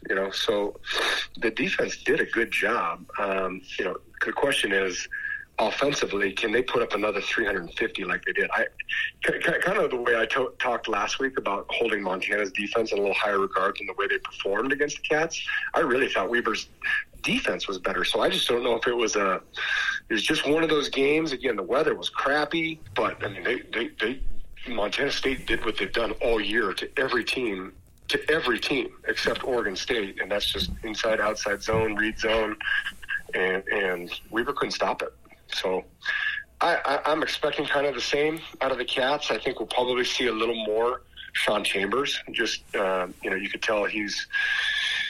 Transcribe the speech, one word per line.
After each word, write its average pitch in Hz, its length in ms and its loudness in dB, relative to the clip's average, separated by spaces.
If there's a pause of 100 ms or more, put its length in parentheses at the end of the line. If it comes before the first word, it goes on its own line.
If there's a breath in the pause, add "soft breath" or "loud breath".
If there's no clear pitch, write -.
you 107 80 0
know. 98 160 0
So 104 480 0 (580 loud breath)
the 330 120 0
defense - 540 0
did - 160 4
a - 60 2
good - 260 0
job. 113 540 0 (140)
Um, 95 420 0 (180)
you 101 60 -2
know, 90 120 -2 (260)
the - 80 0
question 139 400 2
is, 95 360 0 (520 loud breath)
offensively, 101 760 2
can 110 180 0
they 117 100 4
put 117 220 0
up - 100 0
another 98 280 0
three - 240 0
hundred 90 280 -2
fifty 110 300 -2
like - 220 -2
they - 80 0
did? - 180 2
I, - 160 2 (560 loud breath)
k-, 165 160 2
k-, 165 200 2
kind 196 200 2
of 151 100 2
the 127 80 0
way 120 200 4
I 110 100 2
to-, 127 320 0
talked 120 280 0
last - 320 0
week 135 180 0
about - 320 -2
holding 110 340 0
Montana's 98 480 0
defense 101 400 0
in 101 80 2
a - 20 2
little 98 140 2
higher 104 240 2
regard 98 380 2
than - 100 -8
the 226 60 -6
way 196 140 0
they 190 120 0
performed 202 520 -2
against - 260 0
the - 60 -10
Cats. 160 380 0 (320 loud breath)
I - 60 4
really 131 300 4
thought 98 200 0
Weber's 117 400 0 (540 loud breath)
defense - 440 0
was 196 100 -4
better, - 260 -2
so - 180 2
I 151 80 4
just 185 180 2
don't 120 160 2
know 120 120 2
if 113 120 0
it 120 80 2
was 110 200 2
a, 98 260 2 (680 loud breath)
it - 40 2
was 107 100 2
just 156 240 2
one 160 160 4
of 160 60 2
those 147 200 2
games. 147 420 2
Again, 120 240 -2
the 95 80 -4
weather 147 320 2
was - 140 -6
crappy, 156 680 0 (160)
but, - 280 0
I 101 60 -4
mean, 92 140 -8
they, 107 180 0 (120)
they, 110 160 -2 (100)
they 113 220 -2 (540)
Montana 117 360 0
State - 360 -2
did - 180 0
what 107 120 0
they've 98 140 -2
done 110 200 0 (100)
all 113 200 4
year 101 320 0
to - 240 -6
every 127 260 2
team, 98 500 -2 (340)
to - 240 0
every 117 280 2
team - 300 0 (180)
except - 360 0
Oregon 113 320 0
State, 104 460 -2
and 98 100 -4
that's 101 200 0
just - 200 -2 (120)
inside, 110 360 0
outside 107 420 0
zone, 110 340 2
read 107 220 0
zone, 110 380 2 (760 loud breath)
and, 95 340 0
and 87 440 -2 (180)
Weber 120 240 0
couldn't - 180 -2
stop 110 300 0
it. - 120 -6 (400)
So 92 300 0 (800 loud breath)
I, 170 240 4
I, 143 260 2
I'm 156 100 2
expecting 147 440 0
kind 143 200 2
of 139 100 0
the 120 60 -4
same 151 380 2 (220)
out 135 100 2
of 123 60 0
the 123 80 -2
Cats. 135 460 0
I 117 60 2
think - 220 -2
we'll 107 80 -4
probably 123 380 2
see 127 220 0
a 113 60 2
little 113 320 0
more 117 360 2 (320 loud breath)
Sean 104 300 2
Chambers. 101 560 0 (120)
Just, - 320 -2 (120)
uh, 95 320 2 (160)
you 98 60 -4
know, 95 60 2
you 95 140 -4
could - 120 -6
tell 104 240 2
he's, 104 420 -2 (840 loud breath)